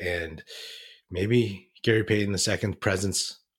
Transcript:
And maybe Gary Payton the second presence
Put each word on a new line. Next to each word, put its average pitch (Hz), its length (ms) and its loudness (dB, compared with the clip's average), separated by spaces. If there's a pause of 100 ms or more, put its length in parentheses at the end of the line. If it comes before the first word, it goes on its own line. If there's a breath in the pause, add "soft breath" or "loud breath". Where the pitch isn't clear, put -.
And 82 420 -4 (680 loud breath)
maybe 104 580 2 (140)
Gary 110 220 4
Payton 104 280 2
the 95 60 0
second 101 420 0
presence 95 600 0 (180)